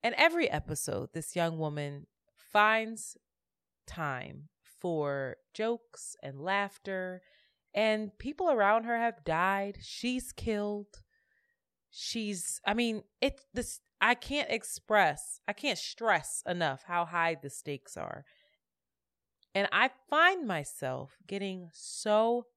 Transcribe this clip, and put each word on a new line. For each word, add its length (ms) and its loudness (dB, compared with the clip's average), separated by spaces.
And 100 0
every 320 4
episode, 640 -4
this 240 -8
young 220 0
woman 500 -4
finds 840 0
time 640 -8
for 720 -2
jokes 720 -4
and 160 -10
laughter, 840 -4
and 440 0
people 320 -2
around 360 6
her 120 0
have 280 -2
died. 560 0
She's 500 -6
killed. 720 -4
She's, 760 -6
I 80 2
mean, 300 2
it, 220 2
this, 280 -4
I 160 6
can't 340 -4
express, 960 2
I 60 -4
can't 260 -2
stress 680 0
enough 400 0
how 160 0
high 320 0
the 140 -12
stakes 480 -10
are. 260 -8
And 200 0
I 160 4
find 380 4
myself 680 -4
getting 460 -6
so 720 0